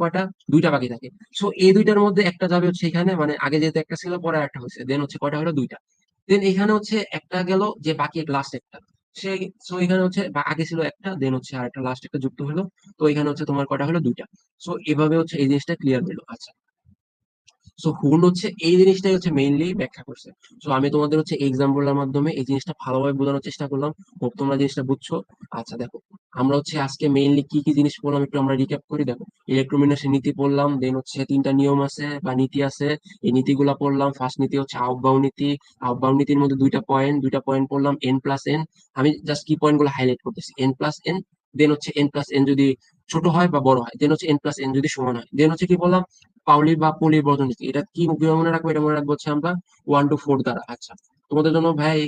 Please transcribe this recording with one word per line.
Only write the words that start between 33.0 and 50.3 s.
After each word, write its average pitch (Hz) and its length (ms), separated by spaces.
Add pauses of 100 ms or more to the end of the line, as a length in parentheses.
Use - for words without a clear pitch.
এই 120 100
নীতিগুলা 139 460
পড়লাম। 139 260 (100)
ফার্স্ট 131 240
নীতি 135 200
হচ্ছে 135 140 (100)
আউটবাউন্ড 131 400
নীতি। 143 240 (360)
আউটবাউন্ড 127 340
নীতির 143 220
মধ্যে 139 200
দুইটা 135 180 (100)
পয়েন্ট, 135 340
দুইটা 135 220
পয়েন্ট 135 260
পড়লাম, 139 220 (140)
এন 131 160
প্লাস 139 180 (120)
এন। 156 60 (380)
আমি 139 100 (200)
just 147 200
কি 156 140
পয়েন্টগুলো 147 340
হাইলাইট 127 300
করতেছি, - 240 (140)
এন 135 140
প্লাস 151 180 (140)
এন, 180 60 (420)
then 151 160
হচ্ছে 143 160 (100)
এন 143 120
প্লাস 147 240
এন 135 140
যদি 139 160 (460)
ছোট 165 120 (100)
হয় 175 200
বা 143 140
বড় 131 160
হয়, - 160
then 147 120
হচ্ছে 156 200
এন 147 100
প্লাস 147 220
এন 135 120
যদি 139 200
সমান 127 220
হয়, 117 180
then 151 160
হচ্ছে 180 200
কি 180 120
বললাম? 180 200 (440)
পাউলি 151 340
বা 156 80 (100)
পলির 156 260
বর্জন 143 240
নীতি। - 200
এটা 147 120 (120)
কি, 170 80 (160)
কিভাবে 160 220
মনে 165 140
রাখবো? 165 180
এটা 151 140
মনে 151 120
রাখবো 147 160
হচ্ছে - 220
আমরা 151 140 (400)
ওয়ান 143 200
to 151 120
ফোর 139 140 (100)